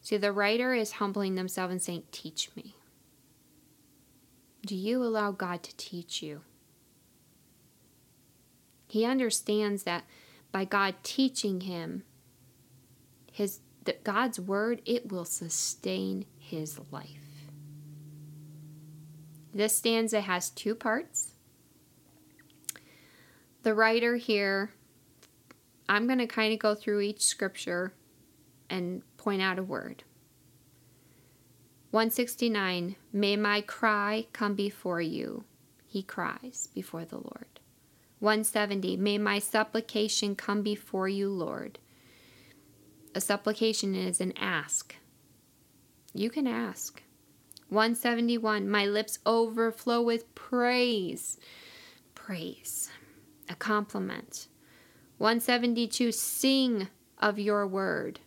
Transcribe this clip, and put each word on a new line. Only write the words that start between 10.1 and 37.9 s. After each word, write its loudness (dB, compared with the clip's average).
by 0
God 2
teaching 0
him, -6
his, -4
the, 0
God's 0
word, -2
it -2
will -4
sustain -4
his -8
life. -16
This 4
stanza 2
has -2
two -2
parts. -2
The 4
writer 6
here, 2
I'm 4
gonna 4
kinda 2
go 4
through 0
each -2
scripture -2
and -4
point 0
out 2
a -2
word. -6
One 4
sixty-nine, 0
"May 2
my 2
cry 0
come 0
before -2
you." -4
He -6
cries -8
before -8
the -12
Lord. -16